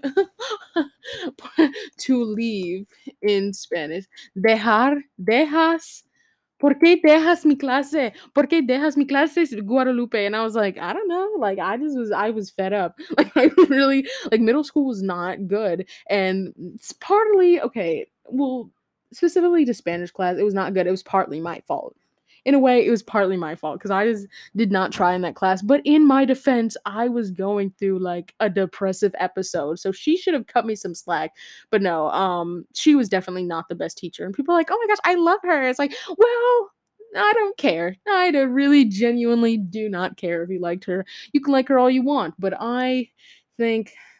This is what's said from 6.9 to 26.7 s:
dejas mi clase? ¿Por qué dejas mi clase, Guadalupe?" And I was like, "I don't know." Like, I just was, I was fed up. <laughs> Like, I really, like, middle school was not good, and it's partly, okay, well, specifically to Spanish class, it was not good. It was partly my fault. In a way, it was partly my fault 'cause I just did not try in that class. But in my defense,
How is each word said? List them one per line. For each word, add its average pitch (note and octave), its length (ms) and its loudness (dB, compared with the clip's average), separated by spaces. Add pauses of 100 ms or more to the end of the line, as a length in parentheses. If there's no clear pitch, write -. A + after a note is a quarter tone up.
dejas D#4+ 420 6
mi D4 120 4
clase? C#4 560 -2 (220)
¿Por C#4+ 120 4
qué E4 200 2
dejas C#4 300 0
mi C#4+ 80 2
clase, D4+ 400 0 (200)
Guadalupe?" A#3+ 600 0
And G#3 100 -2
I A3 80 -2
was A3 120 -4
like, G3+ 240 0
"I F3 140 -6
don't G4+ 160 -6
know." F#4 200 -2 (100)
Like, G3 200 -2
I F#3+ 180 -4
just C#4+ 200 -4
was, A3 140 -4
I G#3 200 -2
was G#3+ 200 -6
fed F#3+ 220 -4
up. F3+ 240 -4 (100)
<laughs> E4 100 -10
Like, - 200 2
I B3 120 6 (200)
really, C4+ 380 2 (240)
like, A3+ 100 4
middle B3 220 2
school C#4+ 240 -2
was G3+ 160 -6
not F3+ 440 -6
good, F#3+ 400 -2 (220)
and F#3+ 440 -2 (220)
it's - 180 -18
partly, G4 680 4
okay, E3 460 -4 (200)
well, C4 440 -4 (420)
specifically F4 520 2
to A#3 80 0
Spanish E3+ 380 -6
class, F3+ 260 -2
it G3+ 80 0
was G3+ 100 0
not F#3+ 180 -2
good. F3+ 140 0
It F#3 40 2
was F#3+ 120 -4
partly E3+ 380 -2
my E3+ 260 -10
fault. - 280 -8 (500)
In C#4 100 4
a C#4 40 4
way, B3 260 4
it A#3 60 2
was A3 120 0
partly G3 340 0
my E3 180 -6
fault D#3 260 -8
'cause G3 100 -6
I G3 160 0
just G3+ 200 -4 (280)
did G3+ 160 0
not F#3 200 0
try F3+ 240 2
in F3+ 80 -2
that E3 120 -6
class. F#3 260 0
But C4+ 240 2
in D4+ 220 6
my C4+ 180 4
defense, B3 600 0